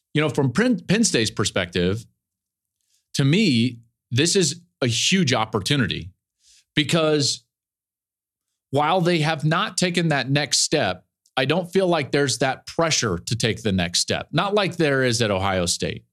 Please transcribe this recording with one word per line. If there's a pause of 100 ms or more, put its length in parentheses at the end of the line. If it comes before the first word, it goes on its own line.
(140)
You
know,
from
Penn,
Penn
State's
perspective, (1080)
to
me, (320)
this
is (180)
a
huge
opportunity (640)
because (1300)
while
they
have
not
taken
that
next
step, (320)
I
don't
feel
like
there's
that
pressure
to
take
the
next
step.
Not
like
there
is
at
Ohio
State.